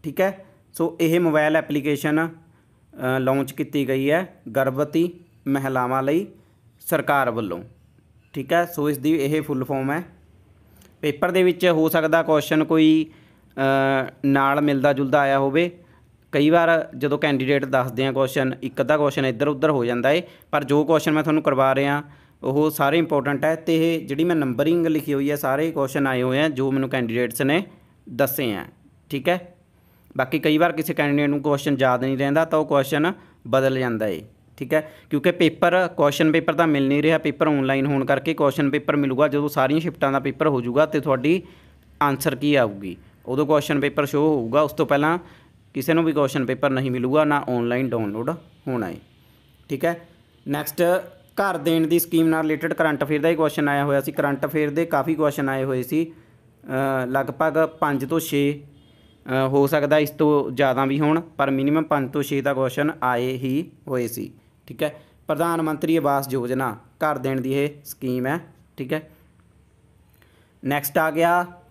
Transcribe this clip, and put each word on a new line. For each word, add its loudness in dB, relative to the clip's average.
ਠੀਕ -8
ਹੈ। -2
ਸੋ -4
ਇਹ 2
ਮੋਬਾਈਲ 2
ਐਪਲੀਕੇਸ਼ਨ, 0
ਅਹ, -8
ਲਾਂਚ 0
ਕੀਤੀ -2
ਗਈ 0
ਹੈ -2
ਗਰਭਵਤੀ 0
ਮਹਿਲਾਵਾਂ 0
ਲਈ 0
ਸਰਕਾਰ 0
ਵੱਲੋਂ, -6
ਠੀਕ -6
ਹੈ। 4
ਸੋ -4
ਇਸ -4
ਦੀ 0
ਇਹ 0
ਫੁੱਲ -4
ਫਾਰਮ -4
ਹੈ। -4
ਪੇਪਰ -2
ਦੇ 2
ਵਿੱਚ 2
ਹੋ 4
ਸਕਦਾ 2
ਕੁਐਸਚਨ 2
ਕੋਈ, 4
ਅਹ, 0
ਨਾਲ 2
ਮਿਲਦਾ 2
ਜੁਲਦਾ 2
ਆਇਆ 4
ਹੋਵੇ। 2
ਕਈ 4
ਵਾਰ 4
ਜਦੋਂ -2
ਕੈਂਡੀਡੇਟ 0
ਦੱਸਦੇ -2
ਆ -2
ਕੁਐਸਚਨ, 0
ਇੱਕ -6
ਅੱਧਾ 2
ਕੁਐਸਚਨ 0
ਇੱਧਰ -2
ਉੱਧਰ 0
ਹੋ 0
ਜਾਂਦਾ 0
ਏ, 2
ਪਰ 0
ਜੋ 2
ਕੁਐਸਚਨ 2
ਮੈਂ 2
ਤੁਹਾਨੂੰ 0
ਕਰਵਾ 2
ਰਿਹਾ 0
ਉਹ 2
ਸਾਰੇ 2
ਇੰਪੋਰਟੈਂਟ 0
ਹੈ। 2
ਤੇ 0
ਇਹ -6
ਜਿਹੜੀ -2
ਮੈਂ 2
ਨੰਬਰਿੰਗ 0
ਲਿਖੀ -2
ਹੋਈ 0
ਹੈ, -2
ਸਾਰੇ -2
ਕੁਐਸਚਨ -2
ਆਏ 0
ਹੋਏ 0
ਆ 2
ਜੋ -2
ਮੈਨੂੰ -2
ਕੈਂਡੀਡੇਟਸ -2
ਨੇ 0
ਦੱਸੇ -2
ਆ, -8
ਠੀਕ -4
ਹੈ। -4
ਬਾਕੀ -2
ਕਈ 2
ਵਾਰ 4
ਕਿਸੇ -4
ਕੈਂਡੀਡੇਟ 0
ਨੂੰ -2
ਕੁਐਸਚਨ 0
ਯਾਦ 2
ਨਹੀਂ -2
ਰਹਿੰਦਾ 2
ਤਾਂ 0
ਉਹ 0
ਕੁਐਸਚਨ 0
ਬਦਲ 2
ਜਾਂਦਾ -2
ਏ, -4
ਠੀਕ -4
ਹੈ, -2
ਕਿਉਂਕਿ 2
ਪੇਪਰ, 2
ਕੁਐਸਚਨ 2
ਪੇਪਰ 2
ਤਾਂ 2
ਮਿਲ 2
ਨਹੀਂ 2
ਰਿਹਾ। 4
ਪੇਪਰ -2
ਆਨਲਾਈਨ 0
ਹੋਣ 0
ਕਰਕੇ 0
ਕੁਐਸਚਨ 2
ਪੇਪਰ 0
ਮਿਲੂਗਾ 2
ਜਦੋਂ -2
ਸਾਰੀਆਂ 2
ਸ਼ਿਫਟਾਂ -2
ਦਾ 0
ਪੇਪਰ -2
ਹੋ 0
ਜਾਊਗਾ 2
ਤੇ -2
ਤੁਹਾਡੀ 0
ਆਨਸਰ 0
ਕੀ 0
ਆਊਗੀ, 0
ਉਦੋਂ -2
ਕੁਐਸਚਨ 2
ਪੇਪਰ -2
ਸ਼ੋ -2
ਹੋਊਗਾ। 2
ਉਸ 0
ਤੋਂ -2
ਪਹਿਲਾਂ 2
ਕਿਸੇ 0
ਨੂੰ 2
ਵੀ 0
ਕੁਐਸਚਨ 0
ਪੇਪਰ -2
ਨਹੀਂ -2
ਮਿਲੂਗਾ, 0
ਨਾ 0
ਆਨਲਾਈਨ -2
ਡਾਊਨਲੋਡ -4
ਹੋਣਾ -4
ਏ, -12
ਠੀਕ -4
ਹੈ। -4
ਨੈਕਸਟ, -4
ਘਰ -2
ਦੇਣ 0
ਦੀ 2
ਸਕੀਮ 2
ਨਾਲ 2
ਰਿਲੇਟਿਡ -2
ਕਰੰਟ 0
ਅਫੇਅਰ 0
ਦਾ 2
ਹੀ 4
ਕੁਐਸਚਨ 0
ਆਇਆ 0
ਹੋਇਆ 2
ਸੀ। -8
ਕਰੰਟ -2
ਅਫੇਅਰ 0
ਦੇ 0
ਕਾਫੀ 0
ਕੁਐਸਚਨ 0
ਆਏ -2
ਹੋਏ -2
ਸੀ, -2
ਅਹ, -6
ਲਗਭਗ 0
ਪੰਜ -2
ਤੋਂ -2
ਛੇ, -2
ਅਹ, 0
ਹੋ 4
ਸਕਦਾ 2
ਇਸ 2
ਤੋਂ 2
ਜ਼ਿਆਦਾ 0
ਵੀ -2
ਹੋਣ, 2
ਪਰ -4
ਮਿਨੀਮਮ 0
ਪੰਜ -2
ਤੋਂ -2
ਛੇ -2
ਤਾਂ -2
ਕੁਐਸਚਨ -2
ਆਏ 0
ਹੀ -4
ਹੋਏ -2
ਸੀ, -10
ਠੀਕ -8
ਹੈ। -6
ਪ੍ਰਧਾਨ -2
ਮੰਤਰੀ -2
ਆਵਾਸ 0
ਯੋਜਨਾ -4
ਘਰ -2
ਦੇਣ -4
ਦੀ -4
ਇਹ 0
ਸਕੀਮ -6
ਹੈ, -2
ਠੀਕ -8
ਹੈ। -8
ਨੈਕਸਟ -2
ਆ 2
ਗਿਆ 2